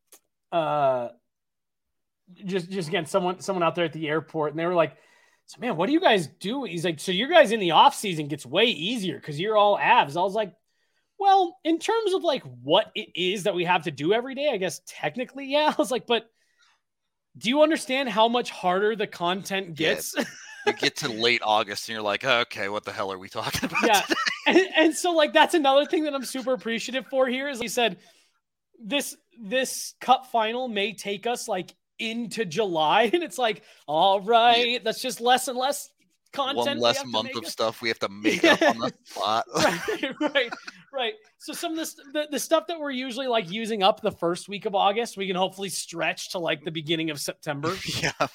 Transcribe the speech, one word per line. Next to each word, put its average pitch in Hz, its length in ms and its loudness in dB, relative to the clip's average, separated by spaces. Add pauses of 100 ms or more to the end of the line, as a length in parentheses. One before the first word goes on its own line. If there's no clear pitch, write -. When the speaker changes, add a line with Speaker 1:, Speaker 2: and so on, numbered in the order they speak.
(520)
Speaker 1:
uh, 143 580 2 (1400)
just, 180 240 -4
just 190 200 -6
again, 170 180 0
someone, 185 320 0
someone 185 240 -2
out 165 120 2
there 175 100 0
at 147 80 -4
the 156 140 -6
airport, 151 440 -2
and 151 80 -6
they 165 60 -2
were 180 100 0
like, 156 200 2 (520)
"So, - 120 -20
man, 214 180 -4
what 175 100 0
do 277 60 2
you 320 60 4
guys 226 280 4
do?" 247 360 -8
He's 170 220 -6
like, 165 140 -2
"So - 120 -6
your 202 180 -2
guys 311 220 8
in 226 80 0
the 175 120 0
off 226 240 8
season 160 320 -4
gets 151 180 -8
way 170 200 2
easier 185 540 -2
'cause 147 200 -8
you're 214 180 0
all 208 220 4
Avs." 160 360 4
I 175 60 0
was 190 140 -2
like, 214 180 -4 (640)
"Well, 381 460 2
in 330 160 0
terms 427 340 0
of, 330 100 -2
like, 285 200 0
what 139 500 0
it 220 220 -10
is 180 300 -2
that 190 100 0
we 175 100 -2
have 175 200 2
to 165 60 -4
do 147 220 -2
every 240 220 -2
day, 285 160 0
I 226 60 -2
guess 180 280 -6
technically, - 640 -8
yeah." 294 220 2
<laughs> - 60 0
I - 60 -
was 233 80 0
like, 226 160 -4
"But 240 240 0 (1080)
do 147 120 -4
you 285 120 4
understand 277 480 2
how 220 180 4
much 240 220 0
harder 196 460 0
the 196 120 -4
content 180 720 -4
Speaker 2:
Yeah. 156 160 2
Speaker 1:
gets?" - 240 -8
<laughs> 262 60 -2 (400)
Speaker 2:
You 403 80 2
get - 240 -2
to 151 100 -4
late 117 380 2
August 107 420 0
and 113 60 -8
you're 110 100 -6
like, 101 220 -2
"Okay, 117 420 0
what 104 160 -6
the 101 80 -8
hell 101 220 -4
are 95 40 -8
we 95 120 -16
talking - 400 -6
about - 180 -2
Speaker 1:
Yeah. 202 140 4
Speaker 2:
today?" - 180 -2
<laughs> 640 40 -4 (240)
Speaker 1:
And, 359 200 6 (100)
and 320 180 4
so, 359 180 -2
like, 302 200 2
that's 302 220 6
another 277 300 4
thing 320 200 -2
that 294 100 -4
I'm 269 100 -6
super 262 280 -4
appreciative 226 540 -4
for 262 200 2
here 262 220 -2
is 262 120 -8
he 233 80 -6
said, 220 300 0 (800)
"This, 247 380 -4 (240)
this 247 600 -4
cup 262 300 4
final 233 380 -2
may 202 240 -2
take 202 340 -8
us, 240 200 -4
like, 185 260 -6 (260)
into 226 440 -6
July." 170 600 4
<laughs> 233 100 2
And 349 100 2
it's - 140 -10
like, 226 260 -2 (240)
All 190 340 4
right, 233 500 6
Speaker 2:
Yeah. 247 120 -2
Speaker 1:
that's 220 180 -2
just 247 200 -6
less 247 280 4
and 240 80 -4
less 269 320 -2 (440)
content 269 240 -2
Speaker 2:
One 117 200 0
Speaker 1:
we 117 60 -4
Speaker 2:
less 117 140 4
Speaker 1:
have 135 80 -4
to 123 60 -12
Speaker 2:
month 110 160 0
Speaker 1:
make - 100 -10
Speaker 2:
of 113 60 -6
Speaker 1:
up. 110 60 -10
Speaker 2:
stuff 113 320 -2
we 120 80 -4
have 113 100 -4
to 107 100 -2
make 101 340 0
Speaker 1:
<laughs> - 20 6
Speaker 2:
up 320 160 6
on 269 180 4
the 127 120 -2 (140)
spot. 110 440 0
<laughs> - 60 -10
Speaker 1:
Right, 208 580 -2 (200)
right, 247 180 0 (420)
right. 240 200 -4 (260)
So 311 140 -14
some 339 200 -6
of 320 40 -6
the 320 80 -4
st-, 285 280 -14
the, 302 180 -2
the 277 80 -2
stuff 320 280 2
that 339 120 -6
we're 285 120 -6
usually, 262 360 -6
like, 226 240 0
using 214 320 -2
up 214 180 4
the 202 100 0
first 180 380 -4
week 196 160 -10
of 190 100 -2
August, 202 420 0
we 196 100 -4
can 190 100 -4
hopefully 185 320 -2
stretch 165 640 -6
to, 190 80 -6
like, 160 260 -2
the 175 60 -6
beginning 160 380 -4
of 143 120 -8
September. 156 600 -6
Speaker 2:
<laughs> 143 200 -6
Yeah. 156 180 0
<laughs> 147 160 0